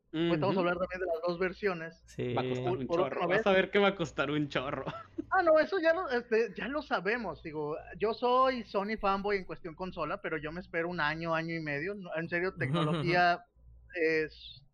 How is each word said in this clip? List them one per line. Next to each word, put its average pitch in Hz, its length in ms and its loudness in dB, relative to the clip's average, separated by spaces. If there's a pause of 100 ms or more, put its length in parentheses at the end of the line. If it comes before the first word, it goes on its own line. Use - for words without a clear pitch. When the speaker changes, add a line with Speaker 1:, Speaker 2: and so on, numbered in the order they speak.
(120)
Speaker 1:
Pues 165 280 2
vamos 190 160 2
a 190 40 2
Speaker 2:
Ujú. - 0 -
Speaker 1:
hablar 175 180 2
también 180 220 -4
de 185 60 -2
las 165 180 -2
dos 175 140 0
versiones. 175 680 -4
Speaker 3:
Sí. 123 280 -4
Speaker 2:
Va 127 80 0
a 127 60 -2
costar 127 240 -2
un 135 160 -4
Speaker 1:
Por 170 120 2
otra - 140 0
Speaker 2:
chorro. 180 140 0
Speaker 1:
vez. 190 100 4
Speaker 2:
Vas 220 80 0
a 196 60 6
ver 185 180 4
que 202 80 2
va 202 100 6
a 190 60 2
costar 147 360 -2
un 151 180 0
chorro. 135 360 -4
<laughs> - 480 -10
Speaker 1:
Ah, 370 120 4
no, 311 160 6
eso 302 180 0
ya 330 160 4
lo, 349 160 -4
este, 233 460 0
ya 196 100 -6
lo 285 160 -4
sabemos. 196 600 -2
Digo, 151 320 -6 (220)
yo 208 160 0
soy 247 500 2
Sony 208 360 -2
fanboy 202 360 0
en 185 80 -4
cuestión 165 320 -10
consola, 180 440 -6
pero 160 180 -4
yo 151 120 -8
me 170 100 -8
espero 170 280 -2
un 180 100 -4
año, 160 380 0
año 165 180 -2
y 165 60 -4
medio. 151 340 -4
No, 185 220 -12
en 165 120 -2
serio, 175 300 0
Speaker 3:
<laughs> - 0 -
Speaker 1:
tecnología 170 880 2 (500)
es, 160 680 0 (140)